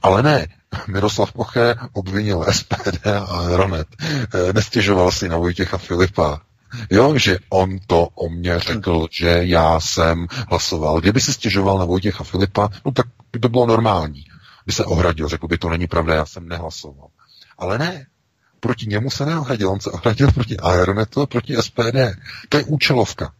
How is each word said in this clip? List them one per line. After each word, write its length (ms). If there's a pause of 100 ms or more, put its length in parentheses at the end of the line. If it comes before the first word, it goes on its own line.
Ale 200
ne, 240 (420)
Miroslav 440
Poche 420 (180)
obvinil 560
S 140
P 140 (160)
D 240
a 80
Aeronet. 640 (120)
Eh, 520
nestěžoval 600
si 160
na 80
Vojtěcha 420
Filipa. 640 (500)
Jo, 280
že 200 (100)
on 380
to 280
o 140
mně 300
řekl, 520
že 300
já 400
jsem 460 (220)
hlasoval. 520
Kdyby 200
si 120
stěžoval 460
na 60
Vojtěcha 400
Filipa, 440 (160)
no 80
tak 140 (260)
by 60
to 100
bylo 180
normální. 580 (420)
By 60
se 120
ohradil, 440
řekl 180
by, 120
to 100
není 180
pravda, 280
já 120
jsem 220
nehlasoval. 600 (500)
Ale 200
ne, 280 (540)
proti 260
němu 240
se 160
neohradil, 440
on 100
se 100
ohradil 420
proti 240
Aeronetu 640
a 60
proti 300
S 140
P 220
D. 220 (340)
To 100
je 60
účelovka. 760